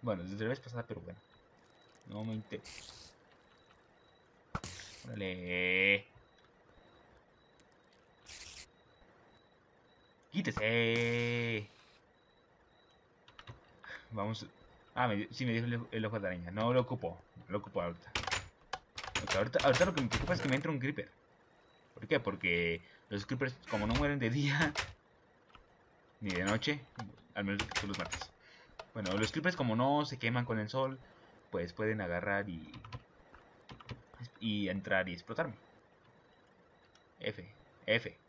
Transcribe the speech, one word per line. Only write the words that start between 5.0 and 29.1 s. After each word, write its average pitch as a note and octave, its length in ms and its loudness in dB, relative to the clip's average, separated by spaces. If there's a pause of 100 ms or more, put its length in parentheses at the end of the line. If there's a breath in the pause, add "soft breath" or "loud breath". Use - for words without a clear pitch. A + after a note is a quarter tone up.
órale. F#2 1000 4 (4000)
Quítese. A#2 1400 2 (2500 loud breath)
Vamos A2 340 -2 (500)
ah, B2 120 2
me G#2+ 80 2
di-, G2+ 160 -2
sí, B2+ 140 -4
me A#2+ 80 2
dio A2+ 100 2
el, A#2+ 280 -2
el A2 140 -2
ojo G#2+ 140 -2
de G2 80 -2
araña. F2 240 -4
No A2 220 2
lo B2+ 80 6
ocupo. A#2+ 360 -4 (200)
No - 120 -18
lo F#2+ 100 -2
ocupo F#2+ 220 -4
ahorita. E2+ 300 -6 (1120)
Ok, - 120 0
ahorita, G#2+ 280 4
ahorita C3 220 8
lo - 80 0
que C#3+ 80 0
me B2 60 2
preocupa - 260 2
es E3+ 80 2
que C#3+ 80 2
me C3 60 6
entre D3 160 0
un C#3 80 0
creeper. B2 300 -4 (840)
¿Por - 140 -12
qué? - 120 4
Porque E2+ 640 2 (280 loud breath)
los G2+ 160 -2
creepers, B2+ 300 -2 (140)
como G#2+ 180 0
no A#2 60 2
mueren C#3+ 260 4
de A#2 100 4
día C#3+ 440 2 (720)
<laughs> - 760 -20
ni G#2 100 -2
de F2 120 0
noche, A#2+ 380 0 (540)
al G#2 100 -2
menos G2+ 180 0
que - 160 -4
tú G2 80 -4
los G2 100 -4
mates. - 340 -6 (640 loud breath)
Bueno, F#2+ 240 -2